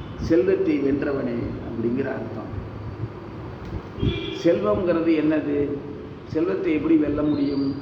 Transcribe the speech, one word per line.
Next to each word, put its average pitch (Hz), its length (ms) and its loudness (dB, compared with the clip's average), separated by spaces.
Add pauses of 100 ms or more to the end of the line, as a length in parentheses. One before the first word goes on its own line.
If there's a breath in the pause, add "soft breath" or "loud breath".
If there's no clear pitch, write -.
(160)
செல்வத்தை 175 640 4
வென்றவனே 135 580 0 (260)
அப்படிங்கிற 120 460 0
அர்த்தம். 113 420 -6 (1900)
செல்வம்ங்கிறது 175 800 2
என்னது? 151 420 2 (680)
செல்வத்தை 175 480 0
எப்படி 156 240 4
வெல்ல 147 260 2
முடியும் 139 440 2 (160)